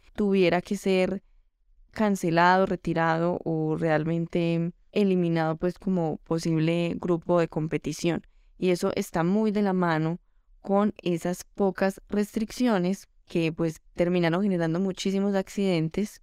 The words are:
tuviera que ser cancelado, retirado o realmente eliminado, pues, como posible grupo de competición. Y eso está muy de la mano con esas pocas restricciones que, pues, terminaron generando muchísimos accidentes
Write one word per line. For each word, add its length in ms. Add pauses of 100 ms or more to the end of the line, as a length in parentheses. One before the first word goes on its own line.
(160)
tuviera 460
que 140
ser 480 (680)
cancelado, 760
retirado 800
o 340
realmente 920 (220)
eliminado, 640
pues, 220
como 380
posible 800
grupo 420
de 80
competición. 760 (360)
Y 120
eso 260
está 280
muy 280
de 120
la 100
mano 460 (420)
con 400
esas 420
pocas 560 (100)
restricciones 1000 (160)
que, 260
pues, 300 (140)
terminaron 480
generando 360
muchísimos 540
accidentes 880